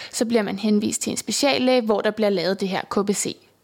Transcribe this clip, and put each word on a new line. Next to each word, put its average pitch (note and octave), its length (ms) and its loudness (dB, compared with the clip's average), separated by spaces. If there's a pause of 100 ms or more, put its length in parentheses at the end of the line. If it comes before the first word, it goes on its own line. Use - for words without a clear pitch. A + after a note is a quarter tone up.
(120)
så - 140 -2
bliver A3+ 180 2
man G3 160 -4
henvist G#3+ 420 0
til - 100 -4
en - 60 -4
speciallæge, B3+ 640 2
hvor G#3+ 200 0
der G#3+ 100 0
bliver G#3+ 180 0
lavet F#3+ 300 0
det G3 100 -2
her F#3 120 -2
K - 240 -2
B G#3 80 2
C. - 220 -4 (280)